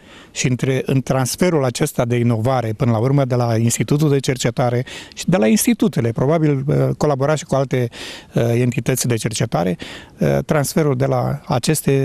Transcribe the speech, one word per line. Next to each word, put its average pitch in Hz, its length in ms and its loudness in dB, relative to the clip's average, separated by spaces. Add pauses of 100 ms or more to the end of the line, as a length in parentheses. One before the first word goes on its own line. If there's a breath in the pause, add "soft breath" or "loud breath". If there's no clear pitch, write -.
(320 loud breath)
și - 160 -2
între, 131 380 0
în 135 160 2
transferul 139 600 0
acesta 131 420 -2
de 120 100 0
inovare, 120 580 0
până 120 180 0
la 113 60 2
urmă, 135 280 2
de 127 100 0
la 120 220 2
Institutul 139 520 2
de 139 100 2
Cercetare 123 640 0 (300 loud breath)
și - 120 -12
de 175 100 2
la 214 100 2
institutele. 208 640 2
Probabil, 147 560 0
uh, 143 80 2 (220)
colaborați 143 420 0
și - 60 -12
cu - 100 -2
alte, 127 340 0 (440 loud breath)
uh, - 100 0 (100)
entități 123 540 0
de 120 80 0
cercetare, 113 640 -2 (420 loud breath)
uh, 139 260 2
transferul 151 500 0
de 127 100 0
la 131 400 -2
aceste 143 460 -2 (120)